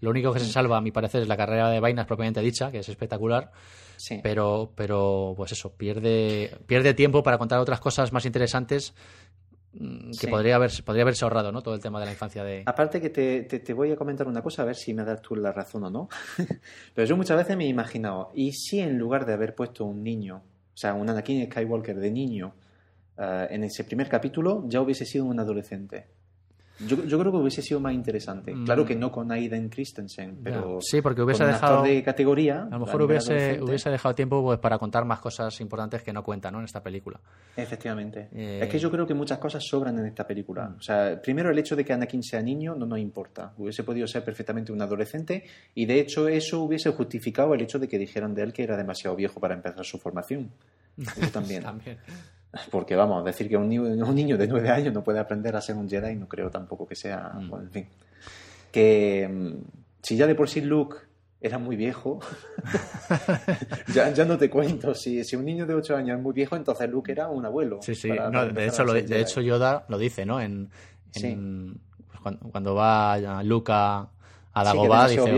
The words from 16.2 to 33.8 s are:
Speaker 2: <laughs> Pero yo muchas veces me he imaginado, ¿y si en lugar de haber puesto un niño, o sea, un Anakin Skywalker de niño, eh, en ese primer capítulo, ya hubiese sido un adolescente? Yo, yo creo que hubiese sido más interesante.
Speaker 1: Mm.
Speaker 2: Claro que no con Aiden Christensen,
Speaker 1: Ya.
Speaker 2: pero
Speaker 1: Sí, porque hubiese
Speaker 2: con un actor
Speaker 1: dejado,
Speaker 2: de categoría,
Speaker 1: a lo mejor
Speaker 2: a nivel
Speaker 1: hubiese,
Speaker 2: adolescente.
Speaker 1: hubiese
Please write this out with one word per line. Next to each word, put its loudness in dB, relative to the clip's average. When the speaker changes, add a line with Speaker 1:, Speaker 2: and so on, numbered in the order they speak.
Speaker 2:
<laughs> -10
Pero 2
yo 4
muchas 2
veces 2
me 0
he 2
imaginado, -4
¿y -2
si -2
en 0
lugar 0
de 0
haber -2
puesto -6
un -6
niño, -6
o -20
sea, -2
un -2
Anakin -2
Skywalker -4
de -2
niño, -4
eh, -2
en -4
ese -8
primer -4
capítulo, 0
ya 0
hubiese 0
sido -2
un -2
adolescente? -6
Yo, 0
yo 2
creo 4
que 0
hubiese 2
sido -2
más -2
interesante. -6
Speaker 1:
Mm. -6
Speaker 2:
Claro 4
que 0
no -2
con -4
Aiden -2
Christensen, -10
Speaker 1:
Ya. -14
Speaker 2:
pero -4
Speaker 1:
Sí, 2
porque 0
hubiese 4
Speaker 2:
con 6
un 4
actor 4
Speaker 1:
dejado, 6
Speaker 2:
de 4
categoría, 4
Speaker 1:
a -8
lo -6
mejor -4
Speaker 2:
a -2
nivel 4
Speaker 1:
hubiese, 2
Speaker 2:
adolescente. 2
Speaker 1:
hubiese 0